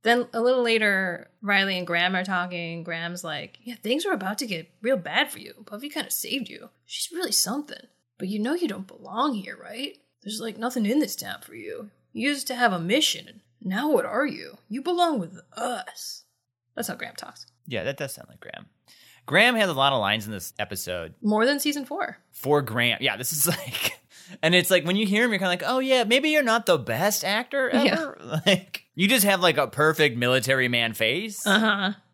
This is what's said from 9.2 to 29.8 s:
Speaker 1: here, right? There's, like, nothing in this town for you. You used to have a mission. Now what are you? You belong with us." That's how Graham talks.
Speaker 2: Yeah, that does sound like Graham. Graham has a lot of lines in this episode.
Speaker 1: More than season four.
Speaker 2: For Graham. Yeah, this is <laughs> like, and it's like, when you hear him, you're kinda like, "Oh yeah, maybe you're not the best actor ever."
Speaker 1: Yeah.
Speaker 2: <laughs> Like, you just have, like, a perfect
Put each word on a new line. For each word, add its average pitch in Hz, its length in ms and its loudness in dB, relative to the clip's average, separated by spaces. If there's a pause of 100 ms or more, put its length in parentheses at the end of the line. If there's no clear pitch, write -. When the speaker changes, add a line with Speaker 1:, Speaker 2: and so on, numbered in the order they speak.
Speaker 1:
here, 190 200 -8
right? 254 420 -12 (260)
There's, 220 160 -8
like, 226 180 -8
nothing 233 280 -2
in 254 140 4
this - 160 0
town - 260 -10
for - 140 -18
you. 156 340 -12 (240)
You 233 160 0
used 277 180 -4
to 254 80 -4
have 240 180 2
a 175 60 -2
mission. 220 640 0 (180)
Now 220 320 -2
what 185 140 4
are 233 200 0
you? - 320 -10 (120)
You 226 120 -8
belong 339 380 2
with 170 200 -8 (160)
us." - 680 -8 (520)
That's - 120 -6
how - 80 -8
Graham - 200 -12
talks. - 300 -16 (220)
Speaker 2:
Yeah, 104 160 -4
that 139 140 -4
does 139 160 -6
sound - 160 -18
like - 100 -20
Graham. - 280 -16 (600)
Graham 220 280 4
has 208 140 2
a 156 40 -2
lot 135 200 4
of 123 60 2
lines 104 260 0
in 110 60 -8
this 95 260 -8
episode. 101 640 -6
Speaker 1:
More 214 240 2
than 285 140 2
season 285 260 -4
four. - 320 -6 (140)
Speaker 2:
For 147 320 2
Graham. 117 380 2
Yeah, 117 160 0
this 127 160 -4
is 143 140 0
<laughs> - 80 0
like, - 440 -8 (420)
and 165 140 4
it's 180 160 4
like, 175 140 6
when 180 100 2
you 214 100 2
hear 208 200 2
him, 240 60 2
you're 196 60 0
kinda 185 120 0
like, 180 140 -2
"Oh 254 160 0
yeah, 262 260 2
maybe 269 240 4
you're 302 120 4
not 226 240 2
the 165 140 4
best 127 440 0
actor 247 460 -2
ever." 285 500 2
Speaker 1:
Yeah. - 220 -4
Speaker 2:
<laughs> - 40 -8
Like, - 480 0
you 185 140 2
just 220 180 4
have, 190 160 4
like, 170 160 6
a 139 100 2
perfect 147 500 4